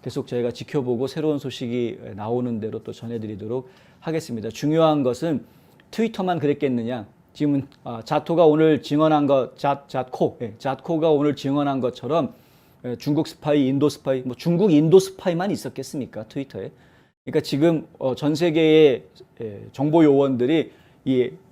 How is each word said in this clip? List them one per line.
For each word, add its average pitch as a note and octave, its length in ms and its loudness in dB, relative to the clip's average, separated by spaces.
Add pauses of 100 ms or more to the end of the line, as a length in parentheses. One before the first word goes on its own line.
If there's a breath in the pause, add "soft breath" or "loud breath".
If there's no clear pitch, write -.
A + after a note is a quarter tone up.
계속 B2+ 260 -8
저희가 A#2+ 240 -4
지켜보고 B2 560 -4
새로운 D3+ 320 -4
소식이 B2 600 -6 (160)
나오는 A#2 440 -4
대로 A2 240 -8
또 - 80 -12
전해드리도록 A2 800 -10 (300 loud breath)
하겠습니다. A#2+ 500 -8
중요한 D3+ 540 2
것은 B2+ 400 -2 (480 soft breath)
트위터만 F#3+ 480 -4
그랬겠느냐. B2 680 -2 (260)
지금은, C#3+ 340 -2 (160)
아, A#2 200 -12
자토가 D#3+ 420 2
오늘 D3+ 360 6
증언한 D3+ 460 2
것, C3+ 300 0
자-, C#3 300 -2
자코, C3+ 540 -4
예, G#2 160 -10
자코가 D#3 540 -2
오늘 D3 240 2
증언한 C#3 440 -2
것처럼, B2 540 -2 (520 soft breath)
예, B2 120 -6
중국 D3 300 -2
스파이, D3 400 0
인도 C#3 220 2
스파이, C3+ 320 -4
뭐 B2 140 -8
중국 E3+ 360 2
인도 D#3+ 280 6
스파이만 F#3+ 520 -2
있었겠습니까? B2 760 -10
트위터에. C3 440 -10 (520 soft breath)
그러니까 D3 180 0
지금, D#3 460 0 (100)
어, B2+ 180 -2
전 D3+ 200 0
세계의, D#3 680 4 (380)
예, G#2+ 300 -12
정보 D#3 320 2
요원들이 C#3 680 2 (340 loud breath)
이 B2+ 260 0 (200)